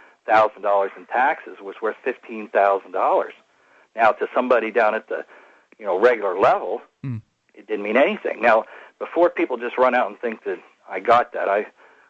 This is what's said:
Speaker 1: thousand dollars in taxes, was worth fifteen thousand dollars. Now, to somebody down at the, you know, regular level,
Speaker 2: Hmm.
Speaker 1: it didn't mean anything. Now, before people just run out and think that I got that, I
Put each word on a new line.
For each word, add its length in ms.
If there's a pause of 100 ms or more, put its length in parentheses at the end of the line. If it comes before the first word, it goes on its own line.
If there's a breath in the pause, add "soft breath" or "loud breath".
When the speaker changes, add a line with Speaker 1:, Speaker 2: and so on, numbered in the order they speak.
(260 loud breath)
Speaker 1:
thousand 360
dollars 340
in 100
taxes, 560
was 180
worth 240
fifteen 440
thousand 440
dollars. 400 (640 soft breath)
Now, 160
to 220
somebody 360
down 240
at 140
the, 160 (540 soft breath)
you 80
know, 120
regular 400
level, 440 (200)
Speaker 2:
Hmm. 140 (380)
Speaker 1:
it 120
didn't 160
mean 140
anything. 460
Now, 220 (340 loud breath)
before 320
people 260
just 220
run 160
out 140
and 120
think 240
that 160 (280)
I 120
got 320
that, 160
I 180 (440 soft breath)